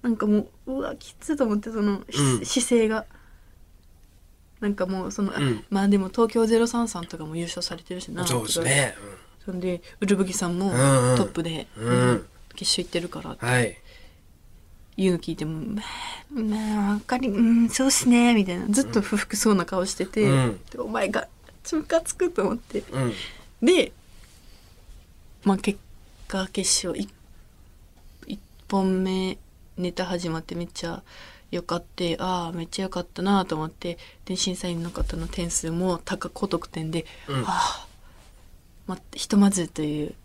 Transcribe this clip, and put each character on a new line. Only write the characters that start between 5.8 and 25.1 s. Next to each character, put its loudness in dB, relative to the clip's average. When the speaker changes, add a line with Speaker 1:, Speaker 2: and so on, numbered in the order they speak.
Speaker 1:
あ 4
で 6
も 0
東 2
京 2
ゼ 4
ロ 4
三 0
さ -8
ん -10
と -14
か -10
も -10
優 -4
勝 -8
さ -6
れ -16
て -12
る -8
し -14
な、 -4
Speaker 2:
そ 0
う -8
で -4
す 0
ね。 2
Speaker 1:
と -16
か。 -14
そ -8
ん -6
で、 -4
ウ 0
ル 4
ブ 2
ギ -6
さ -2
ん -2
も 0
Speaker 2:
う -2
ん 6
う 6
ん。 4
Speaker 1:
ト 4
ッ -2
プ -4
で、 -6
Speaker 2:
う -4
ん。 4
Speaker 1:
決 -4
勝 0
行 -8
っ -18
て -2
る -6
か -10
ら -10
っ -12
て -6
Speaker 2:
は 4
い。 -2
Speaker 1:
い 4
う 4
の 0
聞 -6
い -4
て -6
も、 -6
「ま -6
あ、 -10
ま 0
あ、 2
わ -2
か -2
り、 0
う 0
ん、 6
そ 0
う 6
っ 4
す 2
ね」 8
み 6
た -4
い -4
な。 -6
ず 4
っ -8
と 4
不 -2
服 -2
そ 4
う 6
な 4
顔 0
し -6
て -4
て、 0
Speaker 2:
う 6
ん。 2
Speaker 1:
で、 -12
お -6
前 -2
が、 -2
ム 0
カ 2
つ -8
く 0
と 0
思 0
っ -8
て。 -8
Speaker 2:
う -2
ん。 0
Speaker 1:
で、 6